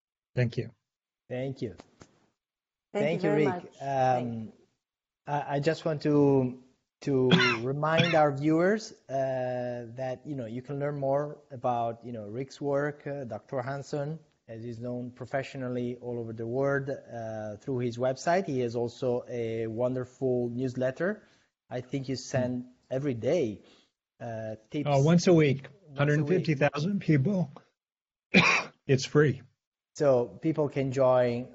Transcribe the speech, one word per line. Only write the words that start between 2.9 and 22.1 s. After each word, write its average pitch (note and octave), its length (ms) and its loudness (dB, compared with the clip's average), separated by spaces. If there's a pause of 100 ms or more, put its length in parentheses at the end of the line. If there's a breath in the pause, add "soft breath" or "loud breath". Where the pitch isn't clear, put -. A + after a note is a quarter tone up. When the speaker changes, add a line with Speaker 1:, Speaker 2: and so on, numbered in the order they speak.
Speaker 3:
Thank G#3 120 0
Speaker 2:
Thank F3 180 0
Speaker 3:
you G3+ 60 2
Speaker 2:
you, G#3 60 2
Speaker 3:
very - 100 4
Speaker 2:
Rick. - 100 2
Speaker 3:
much. - 100 -10 (140)
Thank B2+ 480 2 (200)
Speaker 2:
Um, - 60 -18 (760)
I, C#3+ 280 -4
I C#3+ 40 2
just D#3 260 0
want D#3 180 -2
to, C#3 540 4 (440)
to B2+ 280 2
<coughs> A#2+ 320 4
remind D#3 540 0
our D3+ 200 6
viewers, E3 560 2 (180)
uh, B2+ 760 -4 (120)
that, B2+ 280 -6
you D3 100 -8
know, B2+ 100 -6
you A#2 160 -8
can C#3 180 -8
learn D3 200 -4
more C#3+ 380 -2 (140)
about, A#2+ 520 -2
you B2 80 -12
know, A2+ 140 -10
Rick's A#2+ 360 -10
work, C#3+ 460 -2
uh, C#3+ 180 -8
Doctor A2+ 360 -8
Hanson, C#3+ 580 -6 (280)
as A2+ 160 -12
he's A#2 160 -10
known B2 320 -8
professionally B2 920 -6
all A#2+ 180 -8
over A2+ 120 -8
the A2+ 140 -8
world, C3+ 460 0
uh, A2 680 -10
through C3 220 -4
his A#2+ 180 -4
website. C3+ 480 0
He C3+ 140 -4
has A#2+ 160 -2
also A#2+ 520 -2
a A2+ 380 -4
wonderful B2 880 -2
newsletter. C3 680 -2 (460 soft breath)
I B2+ 120 -8
think C3+ 260 -6
you C3+ 80 -2